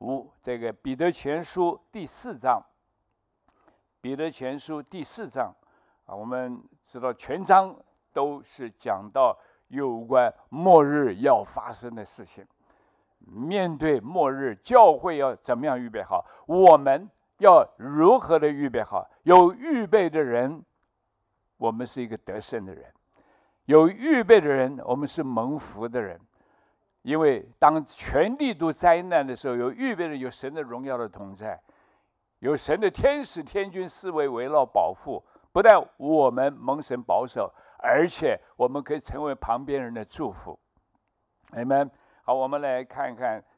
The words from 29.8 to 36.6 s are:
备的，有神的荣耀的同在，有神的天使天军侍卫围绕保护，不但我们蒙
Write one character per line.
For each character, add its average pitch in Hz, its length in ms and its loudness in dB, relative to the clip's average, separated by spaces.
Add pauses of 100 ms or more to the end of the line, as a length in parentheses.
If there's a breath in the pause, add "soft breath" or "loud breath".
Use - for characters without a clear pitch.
备 170 140 -6
的， 151 80 -10
有 127 120 -10
神 135 240 -12
的 160 80 -10
荣 123 240 -12
耀 131 140 -6
的 117 100 -8
同 101 260 -18
在， 98 260 -12 (800 soft breath)
有 143 160 -2
神 147 220 -4
的 208 120 0
天 277 340 -2
使 - 160 -14
天 196 300 -8
军 185 180 -10
侍 - 220 -12
卫 156 180 -2
围 123 180 -6
绕 143 200 0
保 92 260 -2
护， 113 320 -14 (280 soft breath)
不 180 100 0
但 202 180 8 (160)
我 147 320 2
们 131 240 -2
蒙 135 300 -6